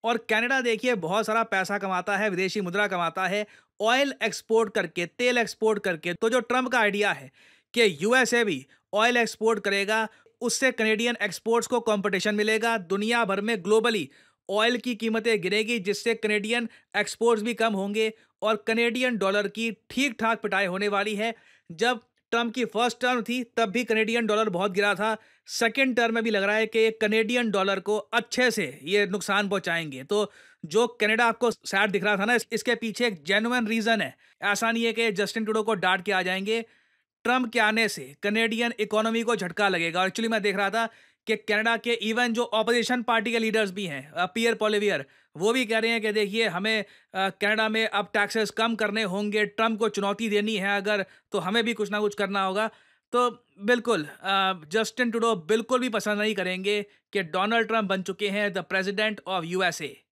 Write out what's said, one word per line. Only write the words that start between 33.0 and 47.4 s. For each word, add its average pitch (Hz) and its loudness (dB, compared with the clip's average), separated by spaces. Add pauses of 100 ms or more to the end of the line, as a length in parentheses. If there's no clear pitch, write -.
एक 165 -6
जेन्युइन 220 0
रीजन 226 0
है। 131 -6 (240)
ऐसा 202 0
नहीं 233 0
है 226 0
कि 226 0
जस्टिन 208 -2
ट्रूडो 214 0
को 220 0
डांट 185 0
के 202 -2
आ 185 2
जाएंगे। 190 -2 (600)
ट्रंप 247 0
के 233 2
आने 220 4
से 139 -10
कनेडियन 226 0
इकोनॉमी 220 0
को 226 0
झटका 190 0
लगेगा। 170 0
और 190 2
actually 226 -2
मैं 220 0
देख 196 0
रहा 196 0
था 220 -2 (380)
कि 214 2
कनाडा 214 0
के 233 -2
even 226 0
जो 233 0
अपोजिशन 233 0
पार्टी 226 0
के 226 0
लीडर्स 220 0
भी 196 -6
हैं, 147 -10
अ, 175 -2
पियर 226 0
पोलिवियर, 208 0 (320)
वो 208 2
भी 254 2
कह 220 0
रहे 226 0
हैं 226 0
कि 214 -2
देखिए 214 0
हमें, 202 -2
अ, 202 -6 (300)
कनाडा 208 0